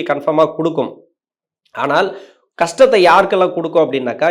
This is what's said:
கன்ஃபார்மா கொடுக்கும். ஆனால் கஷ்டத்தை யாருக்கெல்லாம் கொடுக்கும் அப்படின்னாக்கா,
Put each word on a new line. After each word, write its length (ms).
கன்ஃபார்மா 360
கொடுக்கும். 340
ஆனால் 340
கஷ்டத்தை 420
யாருக்கெல்லாம் 540
கொடுக்கும் 280
அப்படின்னாக்கா, 480